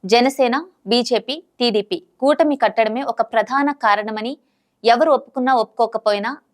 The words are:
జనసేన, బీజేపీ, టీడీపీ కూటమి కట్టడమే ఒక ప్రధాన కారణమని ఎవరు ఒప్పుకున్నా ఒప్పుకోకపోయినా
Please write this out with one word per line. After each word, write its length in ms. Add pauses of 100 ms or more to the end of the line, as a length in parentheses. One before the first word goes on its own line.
జనసేన, 600 (220)
బీజేపీ, 560 (160)
టీడీపీ 440 (160)
కూటమి 360
కట్టడమే 480
ఒక 180
ప్రధాన 500
కారణమని 680 (460)
ఎవరు 280
ఒప్పుకున్నా 440
ఒప్పుకోకపోయినా 840 (160)